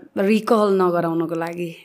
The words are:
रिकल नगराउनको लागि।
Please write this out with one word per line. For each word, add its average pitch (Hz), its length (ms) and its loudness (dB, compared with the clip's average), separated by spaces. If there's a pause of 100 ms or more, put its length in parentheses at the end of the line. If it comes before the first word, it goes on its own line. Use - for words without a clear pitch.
(180)
रिकल 208 640 2
नगराउनको 170 520 0
लागि। 170 500 -8